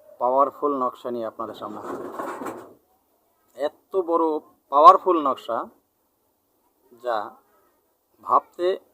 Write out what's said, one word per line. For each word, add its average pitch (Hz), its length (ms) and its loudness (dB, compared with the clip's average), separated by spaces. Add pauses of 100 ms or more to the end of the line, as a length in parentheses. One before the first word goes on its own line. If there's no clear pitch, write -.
(180)
পাওয়ারফুল 135 640 0
নকশা 123 280 -6
নিয়ে 117 160 -8
আপনাদের 107 280 -10
সামনে 104 260 -14
হাজির। - 300 -12 (1400)
এত 147 420 -8
বড় 165 420 0 (300)
পাওয়ারফুল 165 580 6
নকশা 123 380 -4 (1400)
যা 113 280 -4 (920)
ভাবতে 143 560 0 (160)